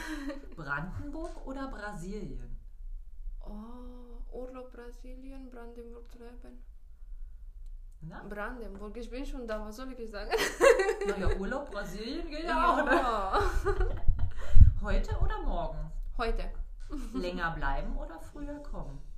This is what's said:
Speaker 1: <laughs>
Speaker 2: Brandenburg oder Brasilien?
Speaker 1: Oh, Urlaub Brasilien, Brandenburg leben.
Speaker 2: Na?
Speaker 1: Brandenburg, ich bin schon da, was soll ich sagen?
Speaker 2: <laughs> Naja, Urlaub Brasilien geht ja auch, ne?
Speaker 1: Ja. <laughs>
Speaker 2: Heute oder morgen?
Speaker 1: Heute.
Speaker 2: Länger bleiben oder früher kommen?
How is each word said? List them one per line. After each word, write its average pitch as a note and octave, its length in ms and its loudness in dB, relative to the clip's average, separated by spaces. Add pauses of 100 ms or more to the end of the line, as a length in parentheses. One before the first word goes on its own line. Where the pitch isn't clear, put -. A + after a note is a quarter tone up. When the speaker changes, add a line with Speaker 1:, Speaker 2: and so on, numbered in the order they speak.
(140)
Speaker 1:
<laughs> C#4 420 -12
Speaker 2:
Brandenburg D4 920 -10
oder C4+ 220 -12
Brasilien? G3+ 880 -12 (840)
Speaker 1:
Oh, B3 800 -16 (100)
Urlaub B3+ 400 -14
Brasilien, B3+ 800 -16
Brandenburg A#3 640 -18
leben. B3 480 -18 (1400)
Speaker 2:
Na? D#3+ 220 -16
Speaker 1:
Brandenburg, G#3 720 -12
ich A3 120 -14
bin C4 160 -10
schon C4 220 -10
da, G#3+ 180 -8
was G#3+ 100 -14
soll C4 180 -14
ich - 160 -12
sagen? G#3 260 -10
Speaker 2:
<laughs> G#4+ 40 0 (680)
Naja, F#3+ 200 -2 (100)
Urlaub B3+ 320 -6
Brasilien A3 600 -10
geht D#4 160 -10
ja E4+ 260 0
auch, D4 120 0
ne? - 120 0
Speaker 1:
Ja. A3 440 -2 (680)
<laughs> - 720 12
Speaker 2:
Heute G#3+ 380 0
oder G#4 240 2
morgen? G3+ 480 -4 (260)
Speaker 1:
Heute. - 320 -2 (640)
Speaker 2:
Länger F3+ 380 -4
bleiben - 460 -4
oder - 220 -10
früher D4 440 -12
kommen? - 360 -10 (180)